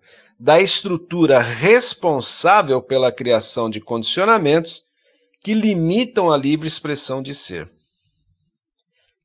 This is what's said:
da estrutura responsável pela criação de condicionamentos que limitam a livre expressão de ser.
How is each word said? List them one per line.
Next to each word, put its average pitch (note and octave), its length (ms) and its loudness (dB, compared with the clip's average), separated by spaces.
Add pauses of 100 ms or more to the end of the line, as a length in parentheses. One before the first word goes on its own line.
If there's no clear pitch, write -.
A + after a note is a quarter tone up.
(380)
da D3 220 4
estrutura E3+ 800 0
responsável D#3 1400 0
pela B2+ 300 0
criação A#2 580 -2
de G#2+ 100 -8
condicionamentos E3 1040 -2 (600)
que G#3 100 -4
limitam G3+ 800 0
a D3 60 4
livre D3+ 300 -2
expressão C#3 540 -8
de C3+ 140 -12
ser. F2 340 -12 (1600)